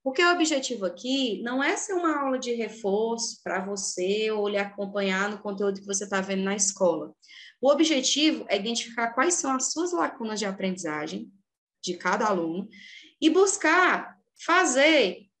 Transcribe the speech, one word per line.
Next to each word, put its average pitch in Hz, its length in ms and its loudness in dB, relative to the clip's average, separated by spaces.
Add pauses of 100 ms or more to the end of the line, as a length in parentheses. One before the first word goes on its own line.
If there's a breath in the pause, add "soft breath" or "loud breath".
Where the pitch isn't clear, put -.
Porque 269 220 0
o 349 80 6
objetivo 277 540 0
aqui 247 580 -2
não 247 180 -2
é 330 140 0
ser - 160 -6
uma 330 280 0
aula 269 180 -2
de 240 160 -4
reforço 220 880 -4
pra 185 200 -4
você 202 680 -4
ou 208 180 -2
lhe 202 100 -2
acompanhar 196 720 -2
no 208 80 -8
conteúdo 202 400 -4
que - 80 -20
você 202 220 -6
tá 196 120 -2
vendo 190 220 -2
na 196 140 -2
escola. 165 580 0 (460 loud breath)
O 262 100 4
objetivo 294 800 2
é 202 80 0
identificar 233 560 -4
quais 349 220 2
são 269 200 -2
as 254 160 -2
suas 349 220 -4
lacunas 233 480 -2
de 214 60 -2
aprendizagem 185 840 -6 (520)
de 180 140 -6
cada 208 300 0
aluno 180 420 -2 (520 loud breath)
e 311 100 4
buscar 349 840 4 (280)
fazer, 294 840 4 (140)